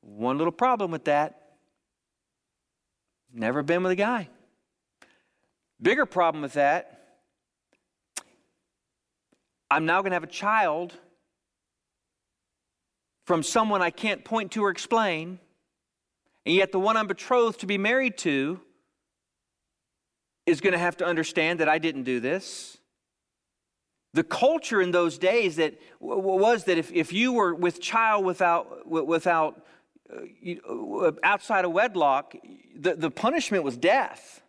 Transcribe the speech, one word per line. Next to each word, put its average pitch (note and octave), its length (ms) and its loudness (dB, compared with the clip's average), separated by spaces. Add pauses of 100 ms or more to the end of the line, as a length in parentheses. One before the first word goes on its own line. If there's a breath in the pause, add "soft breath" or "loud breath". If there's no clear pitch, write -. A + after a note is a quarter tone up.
one A2+ 360 -4
little E3 140 0
problem A3+ 380 0
with D#3+ 160 -6
that. D3 500 -2 (1800)
Never A#2+ 300 -2
been E3+ 200 0
with F#3 100 0
a F3+ 40 0
guy. G#3 320 -2 (1500 soft breath)
Bigger B3 260 2
problem E3 360 0
with C#3 100 -8
that. D3 380 0 (2750)
I'm D#3 160 0
now F3 160 0
gonna F#3+ 120 -2
have E3+ 80 -2
a E3 60 -16
child F3+ 640 -2 (2250)
from E3+ 180 2
someone G#3 400 2
I E3+ 80 0
can't - 340 -6
point A3 280 -4
to A3 100 -4
or G3+ 80 2
explain, F#3 680 -2 (1040)
and D#3 80 2
yet F#3+ 160 4
the G3 80 -2
one G#3+ 180 2
I'm G#3+ 120 0
betrothed A3+ 520 0
to G3+ 60 -10
be G3 120 0
married A#3+ 400 0
to D3+ 420 -2 (1900)
is E3 140 2
gonna F#3 180 2
have F3 200 0
to F3 80 0
understand E3+ 520 0
that D#3 100 2
I D#3 100 4
didn't D#3 260 -4
do B2+ 160 -2
this. - 580 -6 (1300)
The E3 100 2
culture B3 580 2
in F3+ 120 2
those E3+ 260 2
days F#3+ 380 2
that D#3 240 -2 (200 loud breath)
w-, - 200 -2
w-, F#3+ 200 2
was G#3+ 240 4
that F3+ 140 2
if, E3 140 -4
if E3 200 -2
you A#3+ 200 0
were G3+ 200 2
with F3 280 -2
child A3 440 0
without, F3 600 0
w-, D#3+ 200 -2
without, D#3+ 640 0 (480 soft breath)
uh, - 60 -14 (200)
you, - 200 -10 (440)
uh, D#3 80 4 (120)
outside G3 400 0
of F3+ 80 -2
wedlock, E3 640 0 (400)
the, E3+ 180 0
the D#3+ 160 -4
punishment A3 540 -2
was B2+ 120 -4
death. F#3+ 720 0